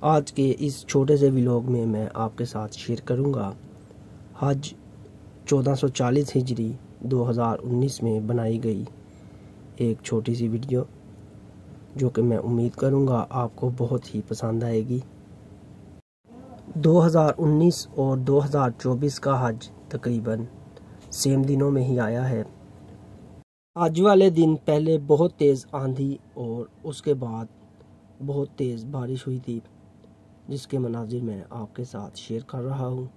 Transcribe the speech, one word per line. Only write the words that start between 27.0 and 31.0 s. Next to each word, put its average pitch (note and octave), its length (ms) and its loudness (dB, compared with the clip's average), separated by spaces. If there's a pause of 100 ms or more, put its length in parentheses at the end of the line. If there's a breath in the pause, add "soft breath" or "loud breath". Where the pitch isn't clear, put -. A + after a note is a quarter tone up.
बाद A2+ 320 -6 (720)
बहुत C#3 360 -4
तेज़ A#2+ 300 -4
बारिश C3 400 -6
हुई B2+ 120 -4
थी, A#2 220 -6 (880)
जिसके C3+ 300 -8
मनाजिर A#2 440 -6